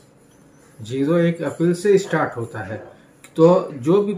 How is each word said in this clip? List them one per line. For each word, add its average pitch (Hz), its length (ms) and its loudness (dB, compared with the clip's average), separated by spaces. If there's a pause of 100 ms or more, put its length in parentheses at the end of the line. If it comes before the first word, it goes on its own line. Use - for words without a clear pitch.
(800)
ज़ीरो 135 400 -2
एक 170 220 0
अप्रैल 165 320 0
से 190 240 2
स्टार्ट 151 400 -2
होता 117 240 -8
है। 104 160 -10 (580)
तो 170 400 4
जो 156 280 0
भी 202 140 -4